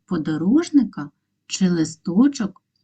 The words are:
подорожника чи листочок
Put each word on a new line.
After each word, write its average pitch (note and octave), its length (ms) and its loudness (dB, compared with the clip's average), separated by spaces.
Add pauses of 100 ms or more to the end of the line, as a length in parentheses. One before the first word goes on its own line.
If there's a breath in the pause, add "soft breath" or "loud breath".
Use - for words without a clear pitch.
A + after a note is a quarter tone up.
подорожника F3 1040 0 (360)
чи F#3 240 0
листочок F3+ 920 0 (220)